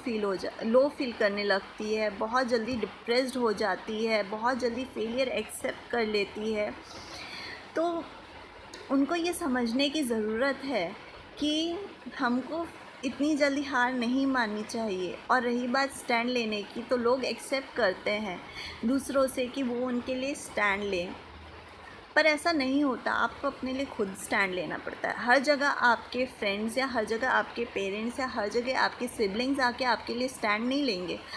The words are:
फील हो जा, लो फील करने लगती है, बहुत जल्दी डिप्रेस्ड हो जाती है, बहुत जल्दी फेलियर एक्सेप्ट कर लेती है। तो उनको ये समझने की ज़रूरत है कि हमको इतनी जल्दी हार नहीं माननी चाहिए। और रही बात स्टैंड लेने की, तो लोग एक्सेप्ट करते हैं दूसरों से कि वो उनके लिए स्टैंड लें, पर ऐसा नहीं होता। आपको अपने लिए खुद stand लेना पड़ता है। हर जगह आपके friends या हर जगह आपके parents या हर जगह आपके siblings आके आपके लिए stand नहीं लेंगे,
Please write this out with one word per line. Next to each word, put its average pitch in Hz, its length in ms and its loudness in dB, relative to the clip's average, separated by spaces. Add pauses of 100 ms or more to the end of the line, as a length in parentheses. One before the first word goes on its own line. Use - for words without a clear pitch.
फील 214 200 0
हो 196 120 0
जा, 180 140 -6 (140)
लो 254 240 6
फील 269 240 -2
करने 202 320 2
लगती 202 500 0
है, 214 160 2
बहुत 220 360 0
जल्दी 233 300 0
डिप्रेस्ड 240 600 0
हो 233 160 4
जाती 214 520 0
है, 220 180 4
बहुत 220 360 0
जल्दी 247 260 0
फेलियर 233 440 -2
एक्सेप्ट - 640 -4
कर 233 160 2
लेती 214 460 0
है। 208 220 0 (1000)
तो 330 280 0 (840)
उनको 277 240 4
ये 339 180 2
समझने 254 560 2
की 302 140 2
ज़रूरत 233 640 2
है 220 220 0 (520)
कि 311 400 0 (400)
हमको 262 480 0 (380)
इतनी 285 320 0
जल्दी 285 260 2
हार 254 300 2
नहीं 254 340 2
माननी 220 360 2
चाहिए। 202 560 -4 (120)
और 254 120 6
रही 247 240 0
बात 269 280 0
स्टैंड 233 360 0
लेने 220 320 0
की, 226 200 -8
तो 247 140 2
लोग 247 280 2
एक्सेप्ट - 520 -4
करते 202 340 2
हैं 208 300 -2 (440)
दूसरों 269 420 4
से 254 200 0
कि 269 160 -4
वो 240 240 0
उनके 247 280 -2
लिए 269 200 -2
स्टैंड 208 480 0
लें, 190 320 -2 (1000)
पर 311 100 6
ऐसा 302 260 4
नहीं 277 320 2
होता। 226 280 0
आपको - 340 0
अपने 262 260 -4
लिए 269 120 -2
खुद 196 380 -2
stand 196 320 2
लेना 160 240 -2
पड़ता - 300 -4
है। - 100 0
हर 240 200 6
जगह 285 300 4
आपके 247 560 2 (140)
friends 214 400 0
या 262 80 2
हर 240 180 0
जगह 226 260 0
आपके 220 340 2
parents 214 560 -4
या 254 60 0
हर 226 220 -2
जगह 240 320 0
आपके 208 280 2
siblings 247 520 0
आके 247 240 2
आपके 226 300 0
लिए 254 140 0
stand 220 400 0
नहीं 277 140 2
लेंगे, 180 360 0 (180)